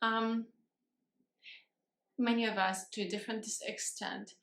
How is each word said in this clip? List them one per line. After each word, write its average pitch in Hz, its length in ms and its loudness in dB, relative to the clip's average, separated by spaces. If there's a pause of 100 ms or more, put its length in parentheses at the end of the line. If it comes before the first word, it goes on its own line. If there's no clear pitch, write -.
um, 226 440 4 (1700)
many 233 260 4
of 214 120 2
us, 190 340 2
to 214 120 -4
a 190 60 0
different 208 340 -4
dis-, - 240 -6
extent - 680 -6 (100)